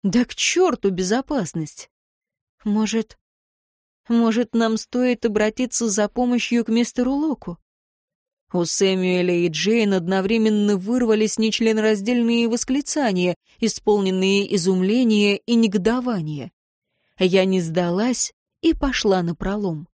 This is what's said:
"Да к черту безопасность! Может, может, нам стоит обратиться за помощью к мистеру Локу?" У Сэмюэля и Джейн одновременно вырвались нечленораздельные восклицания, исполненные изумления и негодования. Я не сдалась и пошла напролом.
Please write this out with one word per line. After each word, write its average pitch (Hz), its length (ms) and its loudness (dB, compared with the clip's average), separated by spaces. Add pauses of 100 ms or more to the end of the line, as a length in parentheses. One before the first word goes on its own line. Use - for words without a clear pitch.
"Да 202 220 2
к - 100 -6
черту 294 580 0
безопасность! 185 960 -4 (720)
Может, 214 540 -2 (880)
может, 233 480 2
нам 226 220 2
стоит 247 480 -2
обратиться 220 640 -2
за 208 180 0
помощью 240 560 0
к 226 60 -6
мистеру 240 420 0
Локу?" 277 480 -4 (920)
У 175 140 0
Сэмюэля 180 800 0
и - 20 0
Джейн 196 460 0
одновременно 208 840 0
вырвались 220 640 0
нечленораздельные 220 1080 0
восклицания, 233 880 -2 (240)
исполненные 196 960 0
изумления 202 840 2
и - 160 -4
негодования. 214 960 0 (680)
Я 185 260 4
не 190 160 2
сдалась 175 720 -2 (280)
и 330 120 2
пошла 214 480 0
напролом. 175 680 -4 (120)